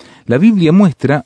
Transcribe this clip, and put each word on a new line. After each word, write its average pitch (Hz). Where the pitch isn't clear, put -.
La 120
Biblia 185
muestra 156